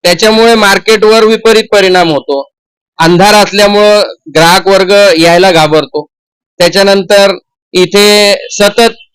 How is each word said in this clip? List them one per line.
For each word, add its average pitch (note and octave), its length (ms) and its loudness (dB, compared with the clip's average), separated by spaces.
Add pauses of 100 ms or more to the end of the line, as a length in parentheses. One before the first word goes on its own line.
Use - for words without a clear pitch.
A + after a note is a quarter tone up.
त्याच्यामुळे A3 520 0
मार्केटवर G#3+ 680 0
विपरीत A3 480 0
परिणाम F#3 380 0
होतो. C#3 400 -6 (500)
अंधार F3 340 2
असल्यामुळं G#3 680 0 (340)
ग्राहक F3 320 0
वर्ग F#3+ 220 0 (280)
यायला F3 340 2
घाबरतो. D3+ 540 -2 (520)
त्याच्यानंतर G3 800 0 (360)
इथे G3+ 640 0 (140)
सतत G#3 420 -2 (220)